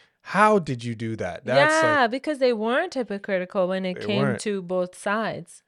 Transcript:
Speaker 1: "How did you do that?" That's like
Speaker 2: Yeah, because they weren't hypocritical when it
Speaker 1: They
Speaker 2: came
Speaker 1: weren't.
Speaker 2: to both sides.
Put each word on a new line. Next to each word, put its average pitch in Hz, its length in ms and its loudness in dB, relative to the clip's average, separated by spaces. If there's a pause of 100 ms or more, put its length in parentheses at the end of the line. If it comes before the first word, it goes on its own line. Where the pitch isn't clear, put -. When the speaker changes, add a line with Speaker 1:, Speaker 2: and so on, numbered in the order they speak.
(220)
Speaker 1:
"How 214 380 4
did 139 240 -4
you 117 120 -6
do 113 220 -4
that?" 90 280 -6
That's 285 280 4
like 320 100 4
Speaker 2:
Yeah, 294 240 4
because 269 320 -4
they 254 140 4
weren't 240 400 -2
hypocritical 196 720 -2
when 190 180 -2
it 180 140 -4
Speaker 1:
They - 60 -8
Speaker 2:
came 208 160 0
Speaker 1:
weren't. 202 200 0
Speaker 2:
to 202 200 -4
both 180 360 -2
sides. 202 720 -4